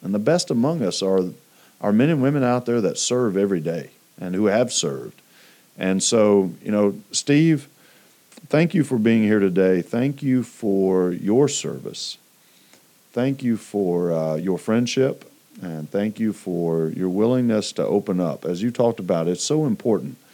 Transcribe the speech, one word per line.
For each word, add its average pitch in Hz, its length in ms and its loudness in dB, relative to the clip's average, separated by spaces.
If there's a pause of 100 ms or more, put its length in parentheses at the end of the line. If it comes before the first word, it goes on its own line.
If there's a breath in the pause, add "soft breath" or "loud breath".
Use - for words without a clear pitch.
And 95 100 -6
the 104 60 -2
best 156 320 -2
among 139 320 0
us - 180 -4
are 95 220 2 (580 soft breath)
our 104 120 0
men 127 160 4
and 156 120 0
women 139 220 0
out 123 240 0
there 117 140 0
that 92 180 -2
serve 123 360 -2
every 98 260 2
day 82 300 -6 (280)
and 90 160 -6
who 104 100 0
have 113 260 2
served. 67 480 -6 (560 soft breath)
And 95 280 -2
so, 101 480 4 (100)
you - 100 -6
know, 104 300 0 (100)
Steve, 147 560 2 (800 soft breath)
thank 160 280 2
you 156 80 2
for 131 160 0
being 113 240 4
here 107 160 4
today. 92 420 4
Thank 135 400 -2
you 127 220 0
for 92 680 0
your 110 380 2
service. - 680 -8 (920 soft breath)
Thank 135 320 -2
you 117 120 0
for, 90 560 -2
uh, 80 240 -2
your 87 220 -2
friendship, 120 720 -2 (300)
and 80 280 -10
thank 104 300 -4
you 110 140 0
for 82 560 -2
your 90 180 -4
willingness 110 640 0
to - 120 -2
open 95 340 0
up. 80 240 -4
As 87 180 -4
you 117 100 -2
talked 117 280 0
about, 87 300 -2
it's 90 120 -4
so 156 240 -2
important 110 520 -2 (160 soft breath)